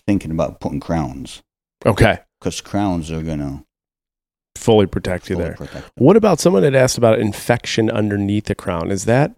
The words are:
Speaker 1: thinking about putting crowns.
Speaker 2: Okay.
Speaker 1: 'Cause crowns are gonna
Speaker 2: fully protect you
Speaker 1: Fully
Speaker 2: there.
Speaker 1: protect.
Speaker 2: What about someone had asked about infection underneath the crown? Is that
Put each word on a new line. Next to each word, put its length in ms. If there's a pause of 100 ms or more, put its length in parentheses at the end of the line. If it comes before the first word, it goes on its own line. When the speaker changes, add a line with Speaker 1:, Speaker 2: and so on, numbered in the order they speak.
Speaker 1:
thinking 240
about 280
putting 220
crowns. 640 (420)
Speaker 2:
Okay. 360 (200)
Speaker 1:
'Cause 220
crowns 480
are 120
gonna 440 (920)
Speaker 2:
fully 300
protect 440
you 60
Speaker 1:
Fully 120
Speaker 2:
there. 80
Speaker 1:
protect. 400
Speaker 2:
What 200
about 240
someone 220
had 120
asked 240
about 200
infection 720
underneath 560
the 80
crown? 360
Is 140
that 340